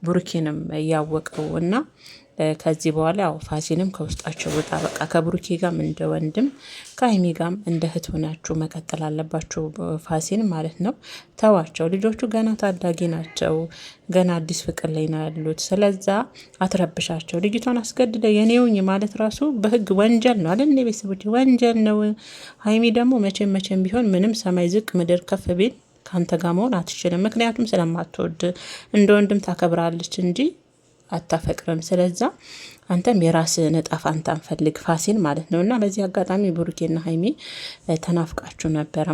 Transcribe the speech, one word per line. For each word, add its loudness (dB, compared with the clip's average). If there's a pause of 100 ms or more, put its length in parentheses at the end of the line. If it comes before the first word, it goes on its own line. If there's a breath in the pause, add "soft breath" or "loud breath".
ብሩኬንም -2 (180)
እያወቀው -2
እና፣ 0 (600 loud breath)
እ፣ -2 (120)
ከዚህ -2
በኋላ 0
ያው 0
ፋሲልም -2
ከውስጣቸው -6
ውጣ። -2 (100)
በቃ -4
ከብሩኬ 0
ጋርም 0
እንደ -4
ወንድም 0 (480 loud breath)
ከሀይሚ 2
ጋርም -4 (100)
እንደ 0
እህት -4
ሆናችሁ -6
መቀጠል -6
አለባችሁ። -4 (380)
ፋሲል -2
ማለት -4
ነው። -2 (420 loud breath)
ተዋቸው፣ 2
ልጆቹ -2
ገና 0
ታዳጊ -2
ናቸው። -2 (540 loud breath)
ገና 4
አዲስ -4
ፍቅር -6
ላይ -2
ነው -2
ያሉት። -4
ስለዛ 0 (540 loud breath)
አትረብሻቸው። -2
ልጅቷን 0
አስገድደ -2
"የኔ 4
ሁኚ" 4
ማለት 0
ራሱ -2 (160)
በህግ 2
ወንጀል 4
ነው 2
አይደል? 2 (120)
ቤተሰቦች -2
ወንጀል 4
ነው። 4 (640 loud breath)
ሀይሚ 4
ደግሞ 4
መቼም 0
መቼም 0
ቢሆን 2
ምንም 4
ሰማይ 0
ዝቅ 0
ምድር 2
ከፍ -4
ቢል 2 (320)
ካንተ -2
ጋር 0
መሆን 2
አትችልም። -2
ምክንያቱም 0
ስለማትወድ -2 (520 loud breath)
እንደ 6
ወንድም 4
ታከብራለች -2
እንጂ 0 (680)
አታፈቅርም። -2
ስለዛ 0 (680 loud breath)
አንተም 2
የራስህን 4
እጣ -2
ፋንታን -2
ፈልግ -2
ፋሲል 0
ማለት 0
ነው። 2
እና 2
በዚህ 0
አጋጣሚ 0
ብሩኬና -2
ሀይሚ፣ -2 (580 loud breath)
እ፣ -2
ተናፍቃችሁ -4
ነበረ -2